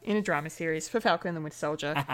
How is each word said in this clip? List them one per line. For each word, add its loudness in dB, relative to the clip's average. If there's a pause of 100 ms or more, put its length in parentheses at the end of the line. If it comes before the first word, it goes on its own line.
in 2
a 2
drama 0
series -2
for 0
Falcon 2
and -2
the -4
Winter -6
Soldier 0